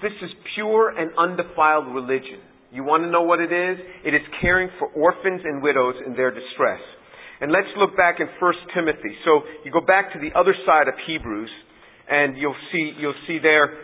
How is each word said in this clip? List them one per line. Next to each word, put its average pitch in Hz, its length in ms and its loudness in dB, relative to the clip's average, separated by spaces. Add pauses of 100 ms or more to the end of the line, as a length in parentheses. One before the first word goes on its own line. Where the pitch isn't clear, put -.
"This 208 200 -6
is 180 100 -12 (240)
pure 220 340 2
and 165 280 -6
undefiled 170 680 0
religion." 127 520 -6 (320)
You 127 120 -10
want 156 200 2
to 170 60 -6
know 170 140 2
what 170 180 2
it 170 100 -2
is? 180 280 -2 (260)
It 151 80 -2
is 147 80 4 (180)
caring 185 380 2
for 147 180 -4
orphans 180 480 0
and 147 180 -6
widows 131 440 2
in 127 80 -8
their 127 180 2
distress. 113 480 -2 (640)
And 143 100 -2
let's 196 240 2
look 202 220 0
back 175 240 4
in 156 80 -6 (100)
First 175 200 0 (140)
Timothy. 151 520 -2
So 151 180 6 (220)
you 139 60 -14
go 165 100 2
back 190 320 2
to 170 60 -12
the 151 160 -8
other 180 200 4 (100)
side 151 220 6
of 131 120 -2
Hebrews, 117 520 -8 (560)
and 143 300 2
you'll 139 180 -4 (160)
see, 156 280 -4
you'll 143 260 -6
see 165 140 -6
there 151 340 4 (100)